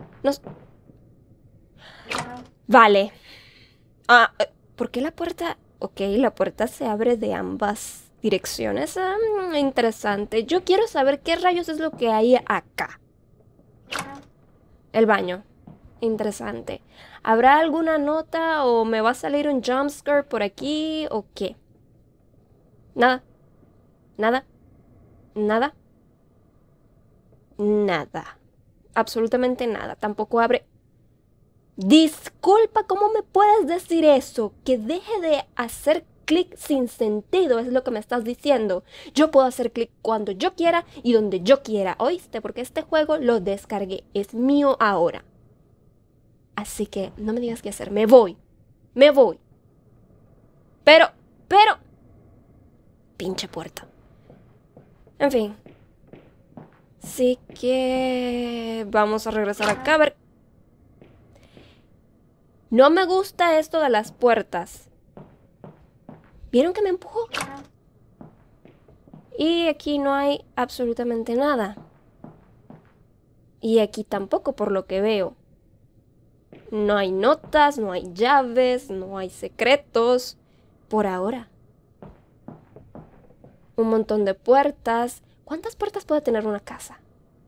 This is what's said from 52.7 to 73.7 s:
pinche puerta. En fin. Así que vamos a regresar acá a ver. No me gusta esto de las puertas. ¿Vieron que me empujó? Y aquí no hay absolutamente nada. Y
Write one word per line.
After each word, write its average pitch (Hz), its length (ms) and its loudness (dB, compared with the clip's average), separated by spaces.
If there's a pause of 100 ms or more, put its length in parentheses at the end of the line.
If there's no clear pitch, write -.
pinche 180 320 -8
puerta. - 400 -14 (1300)
En 277 140 0
fin. 214 240 -2 (1500)
Así 254 380 -2 (180)
que 247 1300 -4
vamos 214 360 0
a 220 60 -6
regresar 208 380 -2
acá 262 260 0
a - 20 4
ver. 302 200 2 (2500)
No 262 200 8
me 359 160 2
gusta 349 520 0
esto 311 220 -2
de 285 100 0
las 220 220 0
puertas. 208 800 -2 (1600)
¿Vieron 311 220 2
que 440 80 -4
me 403 80 0
empujó? 440 380 -6 (2000)
Y 339 300 0
aquí 294 300 -4
no 277 160 -2
hay 285 320 -2 (100)
absolutamente 240 800 -4
nada. 247 420 -2 (1800)
Y 226 180 2